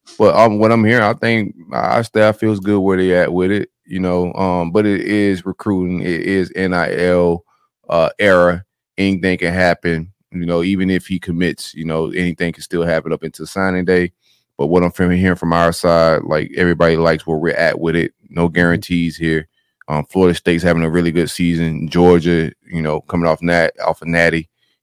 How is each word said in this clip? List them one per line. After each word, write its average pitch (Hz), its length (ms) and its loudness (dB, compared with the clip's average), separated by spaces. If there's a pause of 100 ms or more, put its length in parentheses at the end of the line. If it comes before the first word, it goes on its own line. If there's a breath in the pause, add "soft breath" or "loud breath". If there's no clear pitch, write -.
(180)
But, 101 180 6
um, 107 220 6
what 110 140 4
I'm 113 120 2
hearing, 117 180 2
I 107 120 2
think 113 400 -2 (180)
our 117 300 0
staff 107 360 2
feels 110 220 0
good 101 200 0
where 95 160 2
they 92 200 2
at 82 160 2
with 92 180 0
it, 101 200 -4 (140)
you 92 160 -8
know. 90 340 -2
Um, 90 380 -2
but 104 140 2
it 101 140 0
is 101 440 -2
recruiting, 92 560 -4
it 87 220 -4
is 92 320 -2
N 92 200 -2
I 85 220 -2
L, 87 480 0 (440)
uh, 82 300 2
era. 90 460 2 (340)
Anything 92 400 0
can 87 140 -4
happen, 87 600 -2 (200)
you 87 140 -6
know. 85 160 0
Even 95 280 0
if 90 160 -2
he 92 120 -6
commits, 85 560 -6
you 80 100 -10
know, 80 260 -4
anything 87 420 -4
can - 100 -16
still 85 220 -4
happen 80 280 -2
up 76 120 -6
until 78 220 -12
signing 92 380 -4
day. 90 280 0 (460)
But 73 100 -2
what 90 140 0
I'm 87 80 0
from, 90 200 -2
hearing 90 260 2
from 82 160 -4
our 85 200 2
side, 82 520 2
like, 78 320 -4
everybody 85 400 2
likes 82 300 0
where 80 100 -2
we're 80 180 -2
at 80 240 0
with 82 160 -2
it. 85 180 -2 (160)
No 85 200 -2
guarantees 85 680 0
here. 80 320 -4 (400)
Um, 73 180 -4
Florida 90 280 2
State's 85 300 -2
having 82 180 2
a 80 80 0
really 85 220 0
good 80 180 -2
season. 82 580 -2
Georgia, 85 640 4 (140)
you 82 180 -8
know, 78 200 -4
coming 85 260 -2
off 80 140 0
nat-, 85 420 0
off 82 180 -4
of 80 60 -10
Natty, 82 400 0 (340)